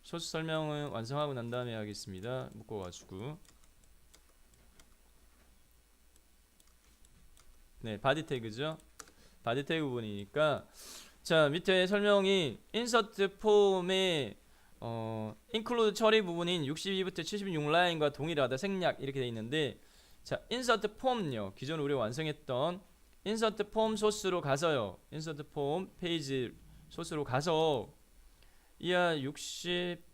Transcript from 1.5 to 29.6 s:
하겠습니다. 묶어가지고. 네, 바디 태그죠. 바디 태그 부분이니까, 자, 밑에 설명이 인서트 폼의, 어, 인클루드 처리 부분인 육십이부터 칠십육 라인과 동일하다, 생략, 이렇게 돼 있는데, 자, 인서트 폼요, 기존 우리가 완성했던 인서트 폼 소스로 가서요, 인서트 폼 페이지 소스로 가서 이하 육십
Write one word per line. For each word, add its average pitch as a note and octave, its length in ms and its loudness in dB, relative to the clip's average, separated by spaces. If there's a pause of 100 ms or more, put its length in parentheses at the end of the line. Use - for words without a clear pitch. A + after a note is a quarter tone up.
하겠습니다. G#2+ 800 -8
묶어가지고. G#2 840 -10 (4000)
네, G#2+ 180 -6
바디 D3 260 0
태그죠. B2+ 520 -6 (680)
바디 C3 220 -2
태그 D#3+ 200 0
부분이니까, A#2+ 840 -2 (560)
자, D#3 260 6
밑에 F3+ 380 4
설명이 G3 720 4 (140)
인서트 A3 680 0
폼의, F#3+ 1000 4 (420)
어, A2+ 560 -6 (180)
인클루드 A3 420 2
처리 A3 260 6
부분인 F3 440 0
육십이부터 F3+ 580 -2
칠십육 F3 460 -2
라인과 E3 420 4
동일하다, C#3 460 0
생략, F#3 440 -2
이렇게 C3+ 180 -4
돼 B2 80 -2
있는데, A#2 520 -2 (440)
자, - 160 -4 (100)
인서트 A3+ 480 0
폼요, D3 580 -2
기존 D#3 240 -6
우리가 C#3+ 200 0
완성했던 D3 840 -2 (420)
인서트 G#3+ 480 -2
폼 A3 240 2
소스로 G3+ 460 2
가서요, C#3 580 0 (120)
인서트 D3+ 380 -8
폼 D#3 500 -2
페이지 C3+ 560 -4 (340)
소스로 D#3+ 340 -6
가서 D3 680 2 (840)
이하 E3+ 420 2
육십 F3 840 -4 (100)